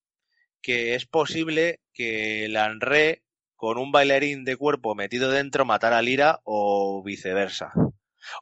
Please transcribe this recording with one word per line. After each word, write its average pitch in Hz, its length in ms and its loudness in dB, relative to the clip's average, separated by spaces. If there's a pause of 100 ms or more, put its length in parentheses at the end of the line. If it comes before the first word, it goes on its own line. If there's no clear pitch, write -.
(600)
que 120 340 -2
es 123 120 -6
posible 160 720 0 (120)
que 107 560 -4
Lanré, 110 760 2 (320)
con 113 220 -2
un 135 140 -4
bailarín 139 520 4
de 131 120 -2
cuerpo 131 380 -2
metido 117 360 -2
dentro, 139 340 0
matara 117 340 2
a 113 40 2
Lyra 131 420 2
o 101 600 0
viceversa. 95 680 -4 (680)